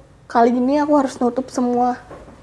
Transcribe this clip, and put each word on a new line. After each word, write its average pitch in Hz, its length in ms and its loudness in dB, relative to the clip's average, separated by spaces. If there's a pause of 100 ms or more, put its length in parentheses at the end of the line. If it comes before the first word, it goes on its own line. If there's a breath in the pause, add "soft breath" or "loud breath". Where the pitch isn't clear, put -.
(260)
kali 240 240 4
ini 254 280 0
aku 294 180 0
harus 269 220 0
nutup 247 320 -2
semua. 247 480 -2 (440)